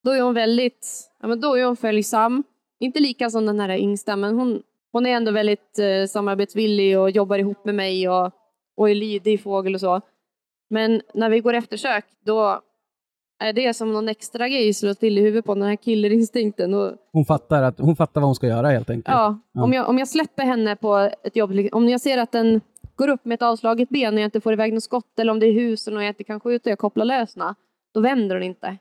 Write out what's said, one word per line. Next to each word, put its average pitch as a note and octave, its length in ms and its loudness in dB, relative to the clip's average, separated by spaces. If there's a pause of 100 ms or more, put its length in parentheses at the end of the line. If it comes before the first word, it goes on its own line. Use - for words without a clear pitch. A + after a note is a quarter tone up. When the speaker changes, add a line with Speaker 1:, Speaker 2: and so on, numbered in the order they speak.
Speaker 1:
då B3+ 80 0
är C4 100 2
hon B3 120 2
väldigt, A#3 540 0 (340)
ja, A3 60 -8
men A3+ 140 -4
då C#4+ 160 0
är B3+ 80 2
hon B3 120 0
följsam. A3+ 680 0 (360)
Inte C4 200 -4
lika B3 300 0
som A3 160 0
den G#3 140 0
här G3 100 -2
yngsta, G3+ 460 -2
men G3+ 240 -2
hon, B3 220 -2 (300)
hon A#3+ 140 0
är B3 40 0
ändå A#3 220 0
väldigt, G#3 480 -2
eh, G3 280 0
samarbetsvillig G3+ 920 0
och F#3+ 120 4
jobbar G3+ 280 0
ihop G3+ 260 -4
med G#3 100 -2
mig F#3 340 -2
och, F3+ 220 0 (460)
och G#3+ 120 4
är G#3 60 4
lydig G#3 480 -2
fågel G3 320 -4
och F#3+ 60 -6
så. F#3 200 0 (680)
Men A3 320 0 (120)
när A3+ 160 0
vi A3+ 100 4
går A#3 140 0
eftersök, A3+ 520 -4 (200)
då G#3+ 360 0 (800)
är A3 100 -4
det A#3+ 200 0
som A3 200 -4
någon A3 160 -2
extra A#3 400 -8
grej A#3 240 0
slår G3+ 200 -2
till G#3+ 240 0
i G3+ 40 4
huvudet G#3+ 240 2
på G3+ 100 -2
den G3+ 80 -2
här G#3 120 0
killerinstinkten. G#3+ 1000 0
Och G3+ 200 -2 (180)
Speaker 2:
Hon D3+ 140 2
fattar D3 380 0
att, B2+ 160 0
hon D3+ 160 2
fattar D3+ 260 0
vad C#3 60 2
hon C3 80 2
ska B2+ 120 -2
göra A#2 220 0
helt A#2 200 0
enkelt. A#2 260 -2
Speaker 1:
Ja, G#3+ 240 2 (120)
Speaker 2:
Ja. - 120 -2
Speaker 1:
om B3+ 100 2
jag, B3+ 160 -2
om B3+ 100 0
jag C4+ 80 -4
släpper D4+ 380 -4
henne A3 300 0
på G3+ 340 2 (140)
ett - 120 -8
jobb, G#3 160 2 (200)
om A#3 180 4
jag B3 120 0
ser C4+ 160 0
att A#3 140 -2
den A3+ 300 2 (340)
går C4+ 120 0
upp C#4 180 0
med A#3 100 -4
ett - 60 -6
avslaget A#3 480 0
ben A#3+ 240 0
och G#3+ 60 2
jag G#3+ 80 0
inte G#3 140 -2
får A3 120 0
iväg A3 200 0
något A3 100 -4
skott, - 360 -6
eller A3+ 120 2
om A3 80 0
det G#3+ 80 4
är A3 60 6
husen A3 440 -2
och G#3 60 -4
jag G#3 60 -2
inte G#3 140 -10
kan G#3+ 160 -10
skjuta A#3+ 300 -2
och - 20 0
jag G3 80 -2
kopplar G#3+ 260 0
lösna, A3 500 -2 (380)
då G#3+ 80 0
vänder A3 340 2
hon F#3 80 -2
inte. F#3 380 -8